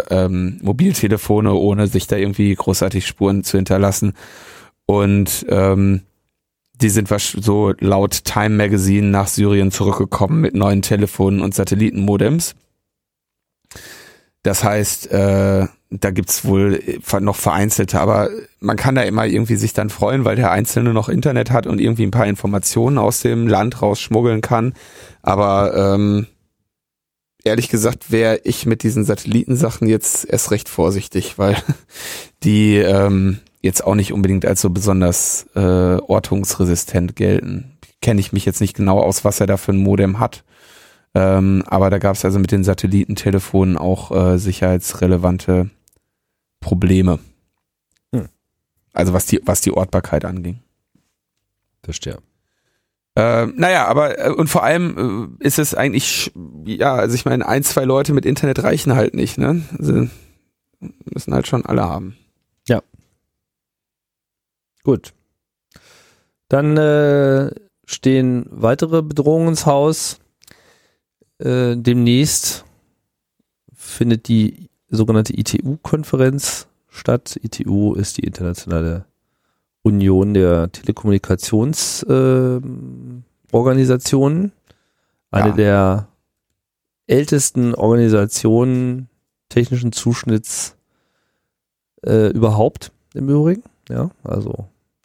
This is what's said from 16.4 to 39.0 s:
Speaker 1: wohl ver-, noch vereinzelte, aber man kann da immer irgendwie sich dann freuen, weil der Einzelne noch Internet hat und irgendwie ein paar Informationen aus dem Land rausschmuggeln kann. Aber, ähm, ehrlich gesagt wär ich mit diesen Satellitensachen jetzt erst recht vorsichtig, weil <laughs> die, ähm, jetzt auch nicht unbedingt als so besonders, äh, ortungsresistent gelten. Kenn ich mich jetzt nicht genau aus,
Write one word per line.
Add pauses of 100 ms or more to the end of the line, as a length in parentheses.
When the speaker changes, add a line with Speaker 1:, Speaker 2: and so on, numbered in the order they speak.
Speaker 1:
wohl (200)
ver-,
noch
vereinzelte,
aber (300)
man
kann
da
immer
irgendwie
sich
dann
freuen,
weil
der
Einzelne
noch
Internet
hat
und
irgendwie
ein
paar
Informationen
aus
dem
Land
rausschmuggeln
kann. (480)
Aber,
ähm, (1160)
ehrlich
gesagt
wär
ich
mit
diesen
Satellitensachen
jetzt
erst
recht
vorsichtig,
weil (400)
<laughs>
die,
ähm, (220)
jetzt
auch
nicht
unbedingt
als
so
besonders,
äh, (380)
ortungsresistent
gelten. (240)
Kenn
ich
mich
jetzt
nicht
genau
aus,